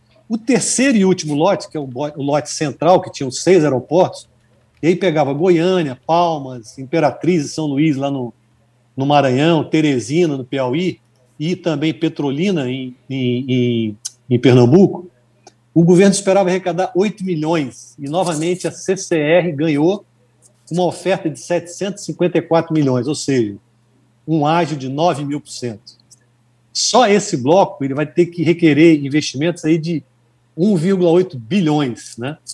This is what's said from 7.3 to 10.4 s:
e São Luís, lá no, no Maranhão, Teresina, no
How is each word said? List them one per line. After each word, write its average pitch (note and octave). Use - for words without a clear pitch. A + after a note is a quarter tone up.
e -
São D#3
Luís, C#3+
lá C#3
no, B2+
no C3+
Maranhão, C#3+
Teresina, D3+
no C3